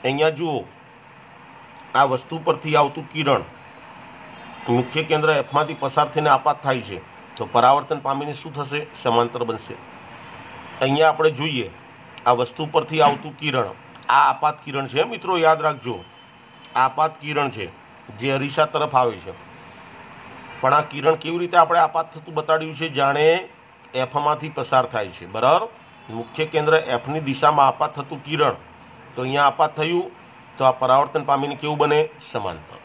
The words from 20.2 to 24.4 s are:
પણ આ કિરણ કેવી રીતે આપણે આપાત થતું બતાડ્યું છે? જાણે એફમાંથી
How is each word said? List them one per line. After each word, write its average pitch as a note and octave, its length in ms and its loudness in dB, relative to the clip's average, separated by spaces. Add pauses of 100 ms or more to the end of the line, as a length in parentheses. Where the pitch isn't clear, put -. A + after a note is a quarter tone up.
પણ C3 120 2
આ D3+ 80 4
કિરણ D3+ 360 0
કેવી E3 220 -6
રીતે F3 180 0
આપણે E3+ 220 4
આપાત D#3+ 340 0
થતું D#3+ 200 -18
બતાડ્યું D#3 420 -2
છે? D#3+ 140 -6
જાણે D3 600 2 (440)
એફમાંથી D3 560 -2